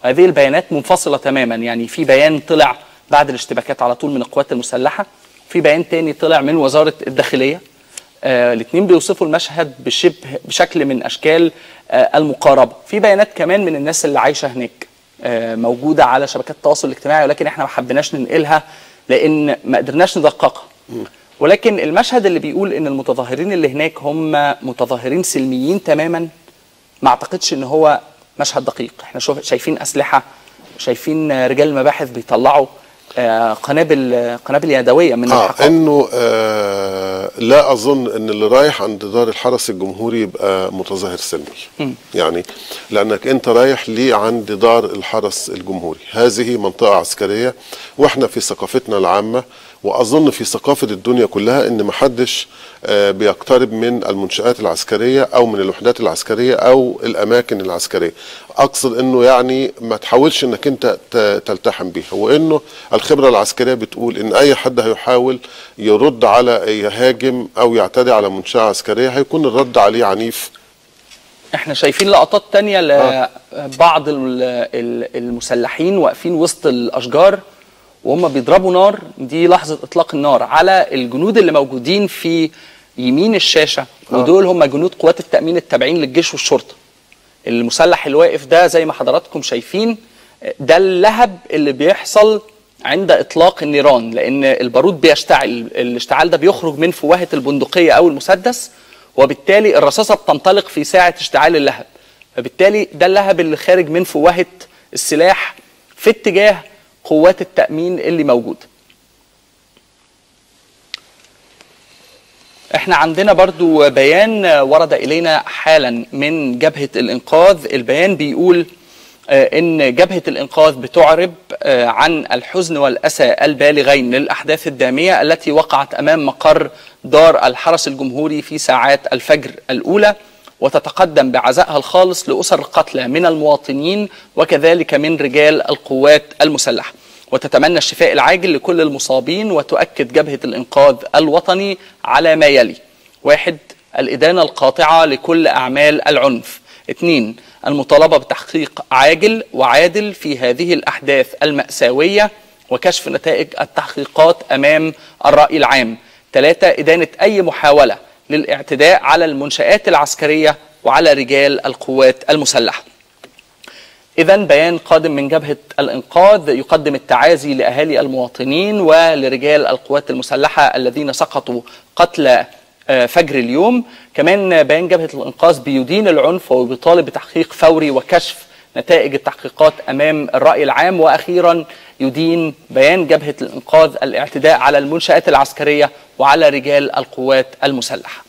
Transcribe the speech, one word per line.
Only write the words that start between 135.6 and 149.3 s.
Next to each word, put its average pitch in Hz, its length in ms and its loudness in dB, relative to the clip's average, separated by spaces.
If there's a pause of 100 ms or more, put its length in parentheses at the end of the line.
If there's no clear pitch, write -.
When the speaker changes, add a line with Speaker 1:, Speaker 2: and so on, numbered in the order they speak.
Speaker 1:
القوات 143 540 2 (180)
المسلحة، 139 520 -2 (380)
وتتمنى 147 460 0
الشفاء - 340 0
العاجل 165 420 2
لكل 165 280 -2
المصابين. 156 720 -4
وتؤكد 143 600 -2
جبهة 151 300 0
الإنقاذ 131 520 2 (200)
الوطني 180 640 0 (280)
على 156 300 2
ما 156 100 2
يلي: 123 300 4 (480)
واحد، 151 340 0 (420)
الإدانة 151 420 0
القاطعة 156 640 2
لكل 156 420 0
أعمال 147 600 0
العنف. 131 540 -2 (280)
اثنين، 127 460 -2 (320)
المطالبة 147 500 2
بتحقيق - 640 -6 (100)
عاجل 165 520 2 (100)